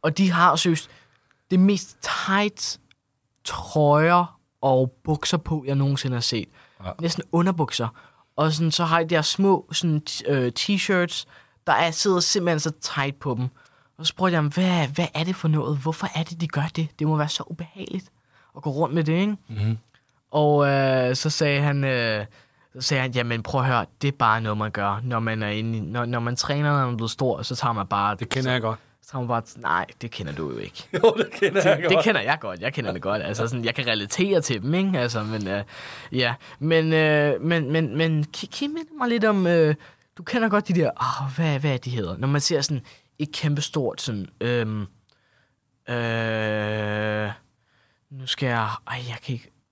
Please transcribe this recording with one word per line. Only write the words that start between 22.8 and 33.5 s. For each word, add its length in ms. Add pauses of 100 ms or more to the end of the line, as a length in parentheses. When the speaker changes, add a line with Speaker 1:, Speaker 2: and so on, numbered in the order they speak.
Speaker 1:
sagde 200
han, 100
"Jamen, 320
prøv 180
at 60
høre, 180 (160)
det 60
er 120
bare 220
noget, 160
man 140
gør, 320
når 160
man 240
er 60
inde 280
i, 40
når, 240
når 140
man 160
træner, 420
når 80
man 80
er 40
blevet 140
stor, 300
så 140
tager 180
man 140
bare," 320
Speaker 2:
Det 100
kender 220
jeg 100
godt. 180 (220)
Speaker 1:
så 100
tager 100
man 60
bare, 140 (160)
nej, 280 (160)
det 100
kender 220
du 180
jo 60
ikke. 320
Speaker 2:
<laughs> 40
Jo, 240
det 120 (100)
kender 300
jeg 80
Speaker 1:
Det, 80
Speaker 2:
godt. 100
Speaker 1:
det 80
kender 180
jeg 200
godt, 180
jeg 140
kender 180
det 100
godt. 220
Altså, 240
sådan, 180